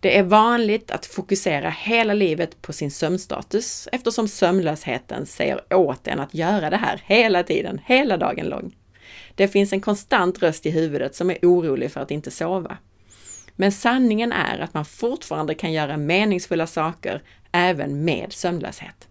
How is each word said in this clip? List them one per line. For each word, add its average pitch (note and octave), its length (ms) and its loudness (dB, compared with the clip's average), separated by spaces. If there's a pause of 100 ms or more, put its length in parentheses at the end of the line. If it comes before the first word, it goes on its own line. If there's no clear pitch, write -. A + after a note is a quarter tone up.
Det - 180 4
är G3+ 40 6
vanligt A3 680 4
att - 160 -6
fokusera E3 640 -2
hela A3 440 0
livet E3+ 480 0
på - 100 -12
sin D3 180 -4
sömnstatus - 1000 -4
eftersom A#3 360 0
sömnlösheten D#3 960 -2
säger - 480 -4
åt D#3 320 2
en C#3+ 140 -4
att C#3+ 140 -8
göra E3 360 0
det F#3 60 0
här - 280 -2
hela G#3 380 4
tiden, F3+ 420 -2
hela B3+ 320 4
dagen - 300 -2
lång. - 300 -8 (580)
Det G3 140 2
finns G3+ 240 2
en G3 80 0
konstant G3+ 640 0
röst D#3 240 0
i D3+ 40 0
huvudet C#3+ 440 -2
som F3+ 160 0
är - 120 -4
orolig D#3 500 4
för C#3 80 -8
att C3+ 100 -6
inte D3 200 -6
sova. F3 480 -4 (760)
Men G3 160 4
sanningen A#3 600 2
är - 260 -2
att - 160 -8
man D3+ 100 -2
fortfarande D#3 680 -4
kan D#3+ 180 -4
göra D3+ 240 -2
meningsfulla F3 680 0
saker D#3 560 -6 (300)
även D3+ 520 0
med - 280 -2
sömnlöshet. - 800 -8